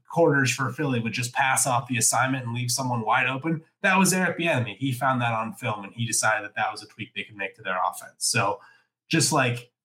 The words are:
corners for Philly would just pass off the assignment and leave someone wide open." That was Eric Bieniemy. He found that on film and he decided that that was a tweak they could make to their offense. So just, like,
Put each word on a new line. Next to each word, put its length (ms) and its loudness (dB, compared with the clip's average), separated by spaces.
corners 420 4
for 200 -4
Philly 260 0
would 140 -2
just 180 -4
pass 340 2
off 220 0
the 80 -4
assignment 500 0
and 80 -6
leave 160 -2
someone 360 -2
wide 220 2
open." 340 -2
That 160 4
was 140 6
Eric 280 0
Bieniemy. 360 0
He 160 -2
found 300 0
that 100 0
on 220 -2
film 320 -6
and 80 -16
he 120 -4
decided 380 0
that 120 -12
that 140 0
was 140 -8
a 40 -18
tweak 280 -14
they 80 -8
could 140 -20
make 180 -8
to 60 -20
their 200 -4
offense. 440 -4
So 340 0
just, 240 2
like, 400 0